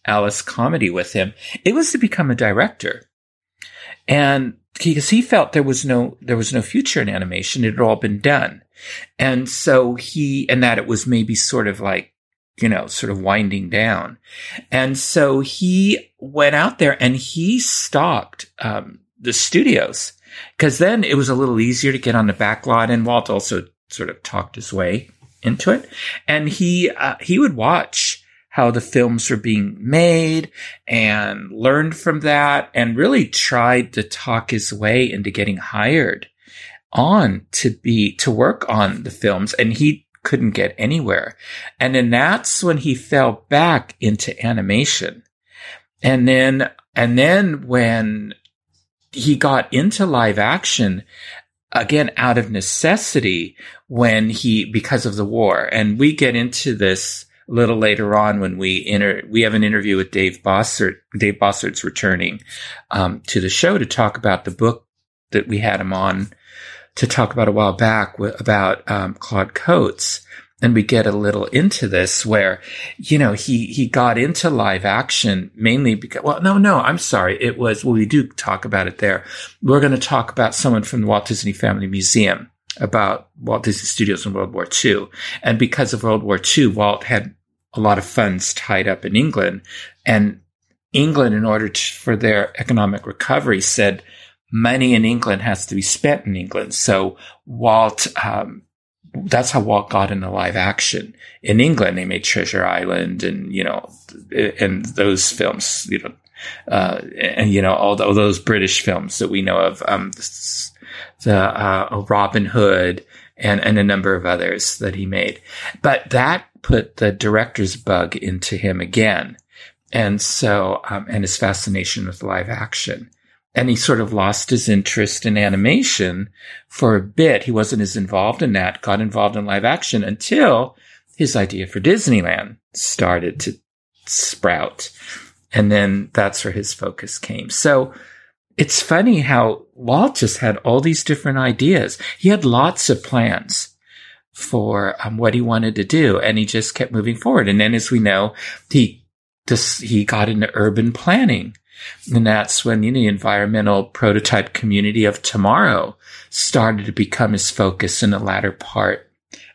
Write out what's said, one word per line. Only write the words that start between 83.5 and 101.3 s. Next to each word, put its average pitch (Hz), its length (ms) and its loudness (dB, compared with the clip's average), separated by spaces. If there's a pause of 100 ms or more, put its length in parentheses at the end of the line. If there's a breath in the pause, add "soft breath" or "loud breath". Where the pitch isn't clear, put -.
Disney 104 220 -2
Studios 101 380 -2
in 101 80 -6
World 95 220 -6
War 90 100 -6
Two. 101 460 0 (320 loud breath)
And 113 160 0
because 123 340 0
of 113 100 -6
World 110 200 0
War 101 160 0
Two, 131 320 2
Walt 104 340 0
had 107 300 -4 (400)
a 110 60 -6
lot 104 180 4
of 98 80 -6
funds 98 480 -2
tied 95 340 -2
up 92 160 -4
in 98 100 -6
England. 101 460 -2 (460 loud breath)
And 104 340 2 (540)
England, 139 400 4
in 107 100 0
order 107 240 0
to, - 280 -6
for 113 200 -2
their 107 420 0
economic 104 480 0
recovery, 131 540 0
said 98 420 0 (480 loud breath)
money 123 440 2
in 113 100 4
England 110 380 0
has 107 240 -4
to - 80 -8
be 98 80 -2
spent - 420 0
in 98 120 -4
England. 92 360 -8
So 95 460 0 (260 loud breath)
Walt, 113 600 2 (180)
um, 104 380 -6 (640)
that's 123 260 0
how 131 100 0
Walt 104 280 0
got 101 220 0
into 95 200 -6
live 92 260 -4
action - 580 -2 (280 loud breath)